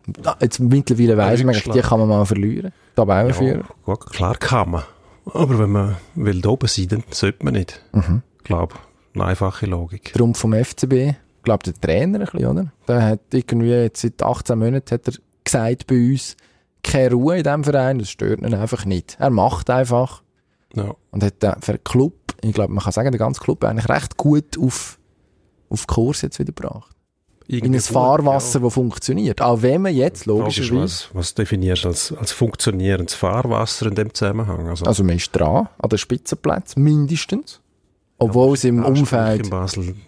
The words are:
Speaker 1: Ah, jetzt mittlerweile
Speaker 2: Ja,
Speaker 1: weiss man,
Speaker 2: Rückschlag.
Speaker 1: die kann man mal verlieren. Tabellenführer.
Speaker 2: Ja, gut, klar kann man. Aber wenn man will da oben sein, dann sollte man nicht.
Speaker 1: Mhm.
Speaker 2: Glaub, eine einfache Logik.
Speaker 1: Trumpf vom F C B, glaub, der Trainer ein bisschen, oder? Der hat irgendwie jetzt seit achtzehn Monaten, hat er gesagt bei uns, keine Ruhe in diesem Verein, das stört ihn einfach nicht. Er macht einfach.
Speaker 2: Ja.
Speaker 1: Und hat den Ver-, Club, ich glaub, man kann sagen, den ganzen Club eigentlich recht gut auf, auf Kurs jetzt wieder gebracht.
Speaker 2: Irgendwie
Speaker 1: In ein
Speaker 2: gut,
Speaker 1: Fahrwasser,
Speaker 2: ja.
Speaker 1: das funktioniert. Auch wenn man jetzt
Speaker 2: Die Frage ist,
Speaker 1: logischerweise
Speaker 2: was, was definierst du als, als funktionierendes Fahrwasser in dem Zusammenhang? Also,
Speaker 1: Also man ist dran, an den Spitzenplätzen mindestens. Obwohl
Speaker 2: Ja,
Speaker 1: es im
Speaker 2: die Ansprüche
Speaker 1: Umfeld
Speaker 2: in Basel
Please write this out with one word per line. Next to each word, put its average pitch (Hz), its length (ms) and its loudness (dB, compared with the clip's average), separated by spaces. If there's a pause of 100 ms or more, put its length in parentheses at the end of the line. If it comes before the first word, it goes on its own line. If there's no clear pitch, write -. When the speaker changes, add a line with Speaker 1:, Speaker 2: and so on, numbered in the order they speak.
(240)
Speaker 1:
Ah, - 180 -2
jetzt 120 180 0
mittlerweile 120 520 4
Speaker 2:
Ja, 107 60 4
Speaker 1:
weiss 110 260 4
man, 127 100 4
Speaker 2:
Rückschlag. 110 220 0
Speaker 1:
die 127 60 4
kann 113 180 2
man 110 100 4
mal 104 160 4
verlieren. 107 460 -2 (240)
Tabellenführer. 120 640 2
Speaker 2:
Ja, - 60 -10 (180)
gut, 98 160 -4 (120)
klar 92 260 0
kann 98 340 0
man. 82 120 -4 (420)
Aber 131 340 2
wenn 101 120 2
man 101 260 0 (180)
will 104 260 0
da 101 80 2
oben 123 180 0
sein, 95 200 -2
dann 107 240 -2
sollte - 320 -2
man 65 120 -2
nicht. - 260 -6 (100)
Speaker 1:
Mhm. 87 300 2 (220)
Speaker 2:
Glaub, 85 360 -4 (340)
eine 98 120 -2
einfache 92 420 -2
Logik. 85 460 -8
Speaker 1:
Trumpf 117 260 2
vom 110 140 0
F 113 220 0
C 131 120 -2
B, 135 260 2 (300)
glaub, 110 180 0
der 87 140 -8
Trainer 160 460 0
ein 196 40 -4
bisschen, - 220 -4
oder? 156 240 -2 (160)
Der 120 160 2
hat 107 160 2 (120)
irgendwie 117 380 0
jetzt 120 320 0
seit - 220 -2
achtzehn 120 340 -2
Monaten, 120 340 0
hat 120 160 -4
er - 60 -4 (300)
gesagt 120 420 -2
bei 131 100 2 (160)
uns, - 240 -4 (460)
keine 131 320 2
Ruhe 147 240 2
in 170 60 -2
diesem 147 200 0
Verein, 135 360 0
das 104 100 -6
stört 104 320 -4
ihn 117 140 -2
einfach 107 300 -4
nicht. 95 340 -4
Er 135 100 2
macht 113 400 0
einfach. 123 540 0 (520)
Speaker 2:
Ja. 104 180 -6 (180)
Speaker 1:
Und 95 120 -2
hat - 180 -2
den 101 200 2
Ver-, 107 160 -4
Club, - 640 -2
ich 110 120 -2
glaub, 104 160 0
man - 140 -4
kann 101 80 -4
sagen, 123 180 0
den 120 80 -2
ganzen 110 240 -2
Club - 220 -2
eigentlich 113 240 -2
recht 139 300 -4
gut 147 420 2
auf, - 400 -4 (720)
auf - 180 -6
Kurs 123 340 0
jetzt - 160 -8
wieder 139 140 -6
gebracht. - 400 -12 (560)
Speaker 2:
Irgendwie 123 200 -2
Speaker 1:
In 131 80 4
ein 127 40 2
Speaker 2:
gut, - 80 -4
Speaker 1:
Fahrwasser, 135 720 2
Speaker 2:
ja. 123 60 0
Speaker 1:
das 120 80 2
funktioniert. 131 680 -2
Auch 120 200 2
wenn 139 220 2
man 185 120 0
jetzt - 300 0
Speaker 2:
Die 110 60 -6
Frage 107 180 2
ist, - 80 -4
Speaker 1:
logischerweise 120 260 0
Speaker 2:
was, 87 300 -6
was 87 220 -4
definierst 92 500 0
du - 40 0
als, - 220 -4
als - 220 -6
funktionierendes 95 800 0
Fahrwasser 113 720 -2
in 101 100 -2
dem 107 180 -2
Zusammenhang? 101 540 -2
Also, 85 180 -6
Speaker 1:
Also 101 200 2
man 87 100 4
ist - 160 -4
dran, 85 460 2
an - 120 -4
den 107 80 0
Spitzenplätzen - 840 -2
mindestens. 151 800 0 (560)
Obwohl 123 320 4
Speaker 2:
Ja, 143 60 4
Speaker 1:
es - 100 -4
im 120 160 4
Speaker 2:
die 127 60 0
Ansprüche 135 280 2
Speaker 1:
Umfeld 110 300 2
Speaker 2:
in 95 40 -8
Basel 92 340 -4 (240)